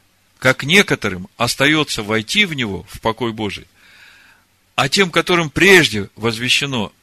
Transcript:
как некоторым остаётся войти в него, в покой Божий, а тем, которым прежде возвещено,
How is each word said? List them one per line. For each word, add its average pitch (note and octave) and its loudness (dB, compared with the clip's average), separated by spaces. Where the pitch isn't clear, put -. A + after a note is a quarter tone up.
как - 0
некоторым C3 0
остаётся C#3 0
войти A2 0
в E3 -6
него, G#2+ -6
в - -18
покой A2+ -4
Божий, G2+ -8
а C3 0
тем, F#3+ 0
которым E3+ 0
прежде D3 4
возвещено, A#2 -2